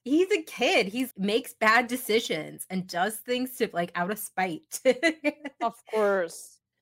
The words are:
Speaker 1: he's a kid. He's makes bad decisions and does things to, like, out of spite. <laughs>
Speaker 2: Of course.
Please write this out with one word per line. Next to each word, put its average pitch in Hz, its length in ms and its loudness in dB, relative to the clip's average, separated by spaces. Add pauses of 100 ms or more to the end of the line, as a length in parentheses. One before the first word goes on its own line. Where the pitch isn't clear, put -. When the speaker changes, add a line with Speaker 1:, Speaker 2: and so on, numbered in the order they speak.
Speaker 1:
he's 320 280 4
a 320 120 0
kid. 247 440 2
He's 247 300 -4
makes 208 360 0
bad 226 340 4
decisions 208 800 -2
and 185 180 -4
does 180 300 -2
things 247 400 -4
to, 214 160 -2
like, 175 220 -2
out 180 160 -2
of 214 80 -6
spite. - 680 -6
<laughs> 294 760 0
Speaker 2:
Of 226 240 -4
course. 202 760 0 (200)